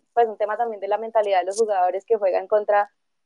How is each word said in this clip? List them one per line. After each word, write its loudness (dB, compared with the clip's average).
pues, 4
un -6
tema -2
también -4
de -6
la 0
mentalidad 0
de -2
los -6
jugadores 0
que 2
juegan 0
contra, 2